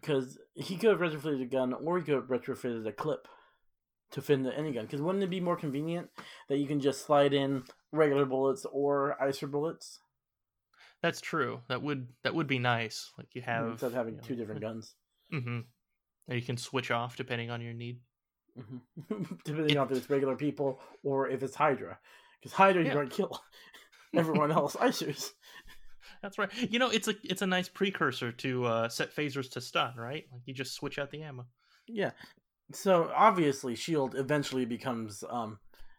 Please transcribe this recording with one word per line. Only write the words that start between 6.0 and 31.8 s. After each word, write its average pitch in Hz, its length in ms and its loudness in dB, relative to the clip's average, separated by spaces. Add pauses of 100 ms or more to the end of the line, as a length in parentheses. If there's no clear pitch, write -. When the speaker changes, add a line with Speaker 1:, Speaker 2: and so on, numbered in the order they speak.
Speaker 1:
that 139 100 2
you 143 80 0
can 147 140 0
just 131 240 2
slide 143 280 8
in 139 320 2 (260)
regular 143 360 6
bullets 131 400 2
or 143 540 0
ICER 139 300 -2
bullets? 147 500 -6 (1000)
Speaker 2:
That's 170 200 0
true. 123 480 -2
That 127 140 -2
would, 139 400 -4
that 131 120 0
would 156 120 2
be 131 140 2
nice. 117 580 0
Like, - 160 -16
you 123 80 -10
Speaker 1:
Hmm, 120 80 -4
Speaker 2:
have, 113 220 0
Speaker 1:
instead 117 160 -6
of 113 60 -6
having 113 200 -2
Speaker 2:
you - 60 -14
know, - 60 -16
Speaker 1:
two 131 100 -4
different 107 240 -6
guns. 110 340 -8 (380)
Speaker 2:
Mm-hmm. 120 280 -4 (680)
And 123 120 -2
you - 20 -2
can 123 160 -4
switch 127 340 -2
off 120 240 -2
depending 117 340 -4
on 117 100 -6
your 117 120 -8
need. 120 280 -10 (560)
Speaker 1:
Mm-hmm. 147 840 -8
<laughs> - 60 -20
Depending 151 260 0
Speaker 2:
It 147 80 6
Speaker 1:
on 131 120 2
if 135 60 0
it's 123 140 -4
regular 135 260 2
people 139 440 -2 (220)
or 135 260 0
if 127 140 -2
it's 123 140 -6
Hydra. 131 420 2 (440)
'Cause - 100 -14
Hydra, 190 300 8
you're - 100 2
Speaker 2:
Yeah. - 100 2
Speaker 1:
gonna 131 80 -4
kill - 320 -2 (360)
<laughs> - 360 -10
everyone 156 380 4
else 156 240 2
icers. - 560 0 (880)
Speaker 2:
That's 196 180 -10
right. 202 140 0 (180)
You 233 80 2
know, 247 120 4
it's 220 180 2
a, 214 60 2 (100)
it's 185 180 -4
a 196 40 2
nice 185 220 2
precursor 147 640 0
to, 127 360 -2
uh, 113 220 2
set - 260 -4
phasers 139 380 -4
to 123 80 -8
stun, 123 360 -2
right? 127 340 -8
Like, 123 140 -18
you 135 100 -12
just 127 200 -8
switch - 240 -8
out 139 120 -4
the 151 120 -12
ammo. 131 240 -12 (400)